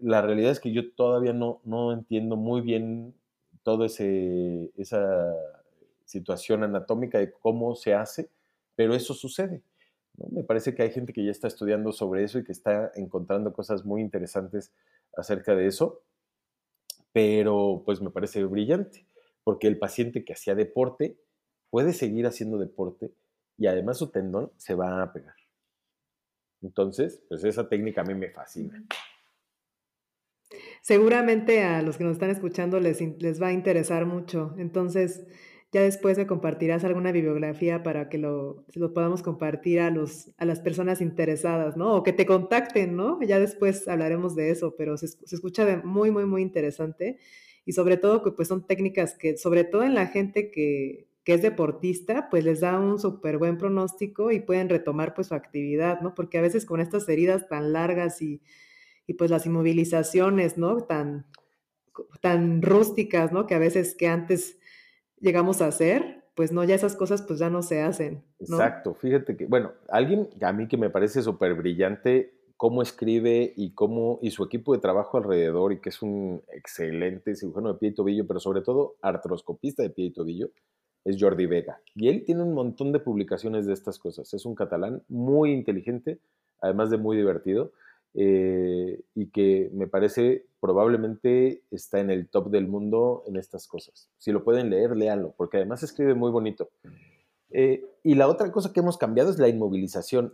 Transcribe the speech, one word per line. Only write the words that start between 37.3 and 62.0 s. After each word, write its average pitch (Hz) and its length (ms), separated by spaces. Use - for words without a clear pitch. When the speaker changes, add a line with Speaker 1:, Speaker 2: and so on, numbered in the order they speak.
Speaker 2:
para 151 260
que 156 100
lo, 143 500
se - 100
lo 170 140
podamos 170 300
compartir 170 580
a 170 100
los, 156 460
a - 80
las 170 160
personas 180 400
interesadas, 160 760
¿no? 202 200
O 175 60
que 180 100
te 185 140
contacten, 190 680
¿no? 254 280
Ya 196 180
después 196 480
hablaremos 165 480
de 160 140
eso, 165 260
pero 156 200
se 160 100
es-, - 180
se - 100
escucha 180 300
de 190 140
muy, 202 320
muy, 202 160
muy 190 160
interesante. 170 760
Y 180 80
sobre 185 240
todo 208 260
que, 202 100
pues, 170 160
son 185 180
técnicas 190 500
que, 156 200
sobre 170 280
todo 196 180
en 269 120
la 190 120
gente 202 440
que, 143 580
que 170 100
es 170 80
deportista, 180 880
pues, 165 140
les 160 160
da 180 180
un 202 220
súper 160 380
buen 170 180
pronóstico 196 720
y 214 100
pueden 185 280
retomar, 156 460
pues, 185 140
su 165 60
actividad, 147 680
¿no? 180 120
Porque 170 220
a 165 60
veces 202 240
con 165 140
estas 208 280
heridas 180 400
tan 151 240
largas 170 500
y, 147 200
y, 170 60
pues, 170 160
las 165 140
inmovilizaciones, 165 1120
¿no? 196 260
Tan, 147 440